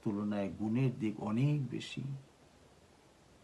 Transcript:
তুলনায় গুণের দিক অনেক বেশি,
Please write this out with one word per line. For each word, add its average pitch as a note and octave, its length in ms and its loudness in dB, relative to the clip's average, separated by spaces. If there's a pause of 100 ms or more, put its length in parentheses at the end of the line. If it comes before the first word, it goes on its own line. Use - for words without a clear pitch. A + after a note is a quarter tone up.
তুলনায় G#2 460 0
গুণের A2 500 2
দিক G#2 240 -2
অনেক C3 460 2
বেশি, - 340 -6 (1400)